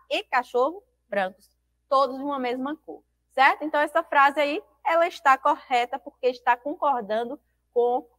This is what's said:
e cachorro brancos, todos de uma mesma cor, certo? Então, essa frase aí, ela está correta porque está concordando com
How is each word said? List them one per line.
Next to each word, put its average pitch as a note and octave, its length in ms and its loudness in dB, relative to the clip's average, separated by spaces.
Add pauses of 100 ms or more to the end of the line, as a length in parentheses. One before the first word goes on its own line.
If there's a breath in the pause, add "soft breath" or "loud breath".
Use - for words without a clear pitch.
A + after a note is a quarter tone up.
(100)
e F4 140 -2
cachorro C4 580 -2 (260)
brancos, G3 400 -6 (400)
todos C4+ 300 2
de C4+ 60 -8
uma C#4+ 160 -4
mesma C4 360 -4
cor, - 280 -18 (260)
certo? D4 320 2
Então, D4+ 180 -2
essa D#4 220 0
frase C#4+ 380 2
aí, D4 220 -2 (220)
ela E4+ 220 2
está C4+ 320 2
correta C4+ 580 -2
porque - 300 -8
está B3 300 0
concordando B3 840 -4 (320)
com A#3+ 320 0 (140)